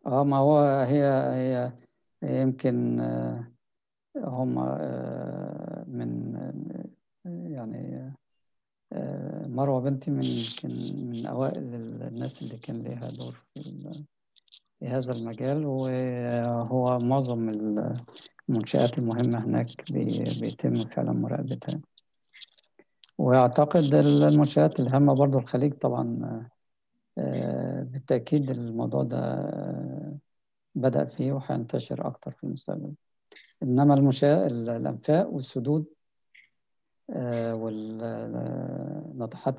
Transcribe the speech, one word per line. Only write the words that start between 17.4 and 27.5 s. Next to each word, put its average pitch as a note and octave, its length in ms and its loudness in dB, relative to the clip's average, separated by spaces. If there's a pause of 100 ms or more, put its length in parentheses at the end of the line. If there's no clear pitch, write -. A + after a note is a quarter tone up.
المنشآت A#2+ 480 2
المهمة A#2 480 0
هناك A#2+ 460 -2
بي-، A#2+ 500 -2
بيتم A#2+ 360 0
فعلًا - 340 -2
مراقبتها. A#2+ 720 -4 (1400)
وأعتقد C#3 760 6
المنشآت D3 840 6
الهامة C3+ 360 6
برضو C3+ 240 4
الخليج C3 340 0
طبعًا، A#2+ 460 -2 (1000)
آه، - 640 -2